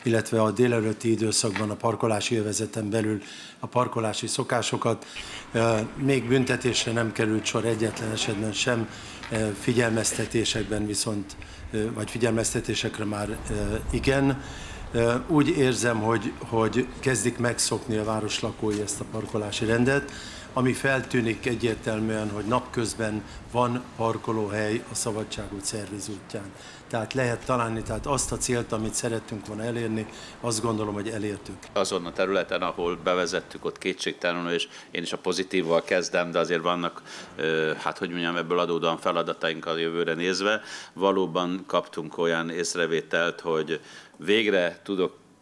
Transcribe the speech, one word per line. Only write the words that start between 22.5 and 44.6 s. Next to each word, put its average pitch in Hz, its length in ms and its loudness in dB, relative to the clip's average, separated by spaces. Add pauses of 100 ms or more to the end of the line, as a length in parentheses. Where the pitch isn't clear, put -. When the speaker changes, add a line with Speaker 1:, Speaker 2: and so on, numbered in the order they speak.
Speaker 1:
van 123 320 2 (120)
parkolóhely 110 960 0
a 113 40 -8
Szabadság 104 580 -4
út 98 120 -8
szerviz 104 440 -6
útján. 98 420 -10 (360)
Tehát 110 260 -4
lehet 123 320 2
találni, 113 360 0
tehát 101 240 -4
azt 139 260 0
a 123 60 -2
célt, 120 340 0
amit 110 220 -2
szerettünk 110 540 -4
volna 107 160 -6
elérni, 113 420 -2 (360)
azt 113 200 0
gondolom, 107 320 0
hogy 104 160 -4
elértük. 104 460 -6 (180)
Speaker 2:
Azon 95 320 0
a 85 60 -6
területen, 92 500 0
ahol 87 420 0
bevezettük, 90 600 0
ott 82 120 -4
kétségtelenül, 87 720 -2
és 85 160 0 (240)
én 85 100 -4
is 85 120 -6
a 87 40 -4
pozitívval 87 640 0
kezdem, 87 480 0
de 85 80 2
azért 82 220 2
vannak, 87 400 -2 (340)
ö, 80 420 0
hát - 200 -4
hogy 92 120 -4
mondjam, 85 260 -2
ebből 85 240 0
adódóan 85 380 2
feladataink 82 680 -2
a 82 120 -2
jövőre 82 360 0
nézve. 92 480 0 (320)
Valóban 90 760 2
kaptunk 87 500 -2
olyan 82 320 2
észrevételt, 85 880 0
hogy 80 400 0 (380)
végre 95 640 2